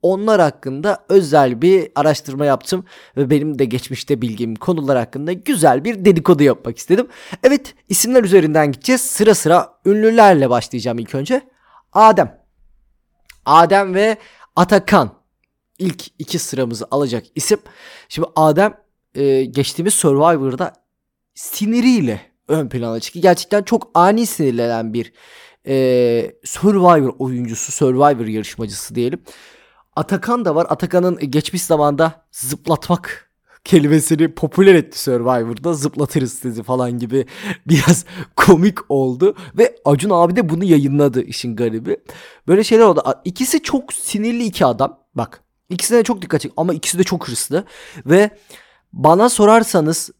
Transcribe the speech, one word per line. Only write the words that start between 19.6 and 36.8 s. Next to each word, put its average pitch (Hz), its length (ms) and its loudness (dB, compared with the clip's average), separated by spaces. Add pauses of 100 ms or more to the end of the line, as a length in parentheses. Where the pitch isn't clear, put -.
Survivor'da 143 760 0 (640)
siniriyle 214 840 -2 (280)
ön 147 200 -2
plana 113 320 -6
çıktı. - 180 -14
Gerçekten 185 440 0
çok - 320 -4
ani 208 320 2
sinirlenen 117 680 -4
bir, 117 180 -6 (540)
e, 123 800 0
Survivor 175 720 2
oyuncusu, 123 540 -6
Survivor 131 540 2
yarışmacısı 107 680 -10
diyelim. 120 280 -6 (760)
Atakan 226 480 -4
da 165 100 0
var. 170 140 0
Atakan'ın 180 500 -2
geçmiş 151 440 -4
zamanda 151 680 0
zıplatmak - 1000 -6 (340)
kelimesini 156 680 2
popüler 185 400 0
etti - 280 -2
Survivor'da. 120 720 -4
Zıplatırız 139 580 -4
sizi 117 300 -10
falan 123 360 -4